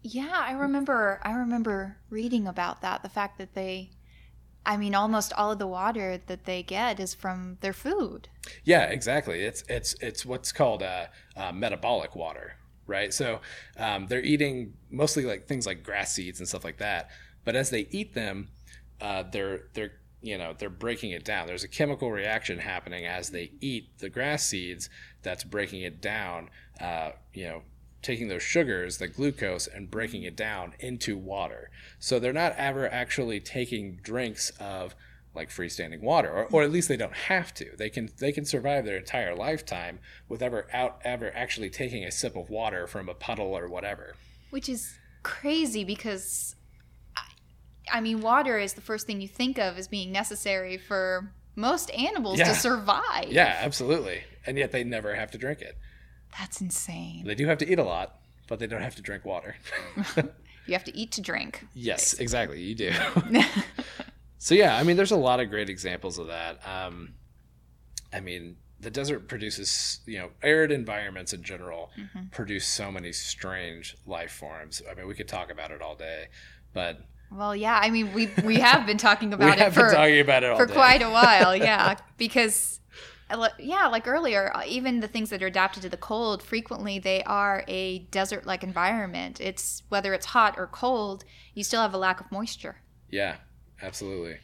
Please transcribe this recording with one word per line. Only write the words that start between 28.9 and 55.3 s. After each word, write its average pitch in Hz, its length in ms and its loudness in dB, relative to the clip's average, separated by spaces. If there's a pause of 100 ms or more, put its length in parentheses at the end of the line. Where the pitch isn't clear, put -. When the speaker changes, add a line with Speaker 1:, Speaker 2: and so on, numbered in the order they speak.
Speaker 2:
the 92 100 -8
glucose, 92 600 -4
and 98 240 -14
breaking 110 320 -6
it 87 120 -12
down 101 440 -6
into 117 380 -6
water. 92 520 -6 (300)
So 127 200 0
they're 123 140 0
not 165 240 0
ever 135 340 -2
actually 120 480 -2
taking 104 580 -6
drinks 110 520 -6 (100)
of, 95 360 -8 (400)
like, 80 140 -8
freestanding 85 520 -8
water, 120 300 2
or, 92 140 0
or 156 180 6
at 147 80 4
least 170 180 2
they 131 80 2
don't 113 160 -4
have 180 420 -2
to. - 220 -12
They 107 120 -6
can, 113 200 -6 (100)
they 139 120 0
can 147 140 -4
survive 135 400 0
their 98 120 -4
entire 92 380 -4
lifetime 92 640 -6 (300)
without 120 240 -4 (200)
out, 127 300 -2
ever 120 320 -4
actually 113 340 -6
taking 123 340 -6
a 90 80 -8
sip - 240 -4
of 90 140 -10
water 107 380 -4
from 95 220 -10
a 87 40 -10
puddle 101 440 -6
or 87 100 -6
whatever. 90 480 -8 (340)
Speaker 1:
Which 269 200 -8
is - 280 -8 (260)
crazy 277 600 -2
because 202 720 -6 (1400)
I 233 100 0
mean, 226 200 -2
water 240 360 4
is 202 160 -2
the - 80 -14
first 214 260 -6
thing 202 140 -4
you 196 60 -8
think 254 300 -2
of 185 200 0
as 190 100 -10
being 190 240 -4
necessary 190 680 -2
for 185 560 -2 (220)
most 247 360 0
animals 254 480 0
to - 60 8
Speaker 2:
Yeah. 220 80 6
Speaker 1:
survive. 220 800 2
Speaker 2:
Yeah, 120 300 6
absolutely. 127 640 0 (220)
And 135 120 -2
yet 135 140 0
they 123 120 -2
never 107 320 -4
have 107 160 -6